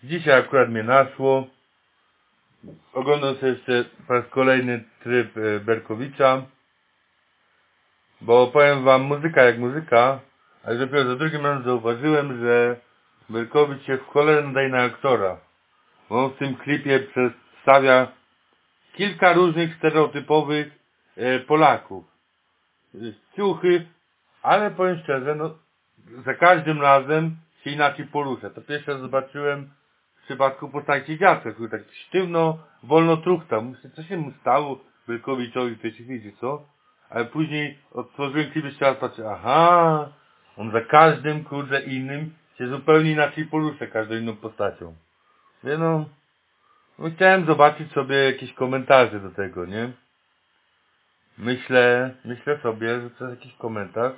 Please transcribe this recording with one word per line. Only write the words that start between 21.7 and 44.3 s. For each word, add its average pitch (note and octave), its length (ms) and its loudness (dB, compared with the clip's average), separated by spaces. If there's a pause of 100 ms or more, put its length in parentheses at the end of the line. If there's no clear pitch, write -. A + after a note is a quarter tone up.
E, - 40 -20 (380)
ciuchy, F3 500 0 (560)
ale G3 280 2
powiem F3 320 -2
szczerze, C#3 320 -4
no, D#3+ 240 -8 (680)
za C3 100 -4
każdym D#3 480 2
razem D3 540 2 (280)
się C#3+ 60 -10
inaczej C#3+ 360 -2
porusza. C3 440 -6
To - 100 -20
pierwszy D3 320 -10
raz C3+ 80 -8
zobaczyłem C#3 680 -6 (460)
w - 80 -20
przypadku C3+ 440 -2
postaci C#3+ 500 -4
dziadka, D#3+ 340 2
który A2+ 160 -12
tak A2 140 -10 (100)
sztywno, E3 680 -2 (240)
wolno D#3+ 340 4
truchtał. D#3+ 460 -2
Myślę, B2+ 280 -16
co - 120 -20
się F3 140 -12
mu D3 240 -8
stało C3+ 400 -2 (260)
Berkowiczowi A#2+ 680 -6
w A2 80 -20
tej A2+ 100 -8
chwili, A2+ 480 -16
co? D3 260 -8 (440)
Ale A#2 140 -6
później D3 540 -6 (120)
otworzyłem C#3 600 -6
klip, D#3 140 -8
jeszcze C#3 200 -8
raz C3+ 120 2
patrzę, A2+ 340 -10
aha, D#3 800 2 (480)
on G#2+ 160 -8
za A2+ 80 0
każdym, D3+ 640 4
kurde, C#3 360 -6
innym C#3 540 -10 (240)
się B2 100 -8
zupełnie D#3 440 2
inaczej D3+ 340 -2
porusza, D3+ 400 -6
każdą A2 280 -6
inną A2+ 220 -6